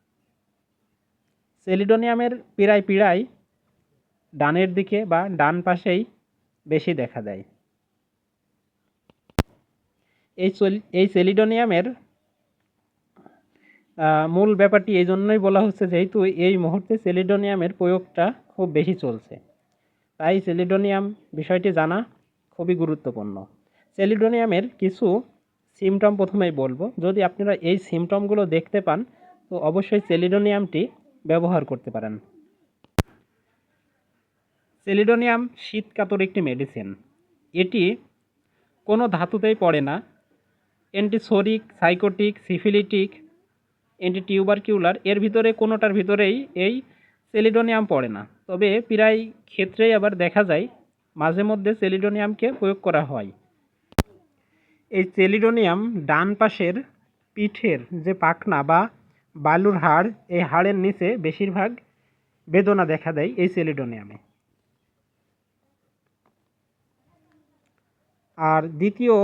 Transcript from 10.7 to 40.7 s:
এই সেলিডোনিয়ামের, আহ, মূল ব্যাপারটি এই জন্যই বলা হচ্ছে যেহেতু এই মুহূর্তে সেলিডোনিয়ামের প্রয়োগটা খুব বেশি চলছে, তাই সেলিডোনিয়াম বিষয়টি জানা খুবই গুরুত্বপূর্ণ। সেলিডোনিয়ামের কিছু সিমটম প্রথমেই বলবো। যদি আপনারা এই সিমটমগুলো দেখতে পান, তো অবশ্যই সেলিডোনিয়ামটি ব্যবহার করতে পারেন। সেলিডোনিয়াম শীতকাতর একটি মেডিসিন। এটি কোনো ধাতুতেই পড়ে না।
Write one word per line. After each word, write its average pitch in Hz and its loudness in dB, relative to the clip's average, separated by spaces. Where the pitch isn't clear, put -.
এই 190 2
সেলিডোনিয়ামের, 202 2
আহ, - -8
মূল 196 2
ব্যাপারটি 196 2
এই 180 4
জন্যই 196 2
বলা 196 2
হচ্ছে 196 0
যেহেতু 185 0
এই 185 2
মুহূর্তে 180 -2
সেলিডোনিয়ামের 190 0
প্রয়োগটা 185 -2
খুব 185 -4
বেশি 151 0
চলছে, 120 -8
তাই 185 0
সেলিডোনিয়াম 196 -2
বিষয়টি 185 -2
জানা 165 0
খুবই 180 -2
গুরুত্বপূর্ণ। 110 -6
সেলিডোনিয়ামের 220 2
কিছু 190 0
সিমটম 196 2
প্রথমেই 190 0
বলবো। 139 -4
যদি 190 0
আপনারা 202 -2
এই 175 0
সিমটমগুলো 202 -2
দেখতে 165 -2
পান, 185 -2
তো 180 -8
অবশ্যই 190 0
সেলিডোনিয়ামটি 190 0
ব্যবহার 170 0
করতে 123 -10
পারেন। 107 -8
সেলিডোনিয়াম 233 2
শীতকাতর 202 -4
একটি 190 -2
মেডিসিন। 127 -6
এটি 185 0
কোনো 226 0
ধাতুতেই 190 -2
পড়ে 165 2
না। 147 -4